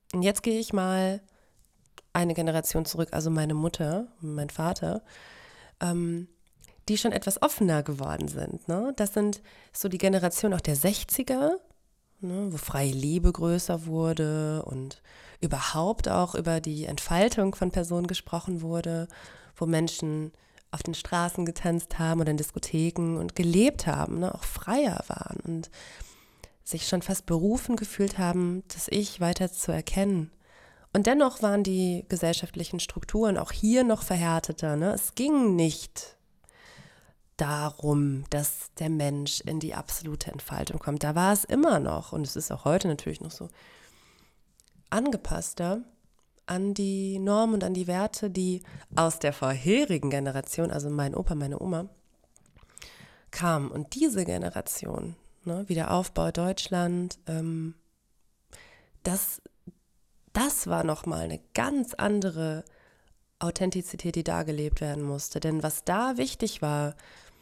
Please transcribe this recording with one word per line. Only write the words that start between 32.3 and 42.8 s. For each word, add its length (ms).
Strukturen 560
auch 160
hier 320
noch 180
verhärteter, 760
ne? 160
Es 220
ging 400
nicht 600
darum, 920
dass 500
der 100
Mensch 520
in 180
die 140
absolute 580
Entfaltung 480
kommt. 240
Da 100
war 180
es 120
immer 340
noch, 340
und 140
es 80
ist 160
auch 140
heute 240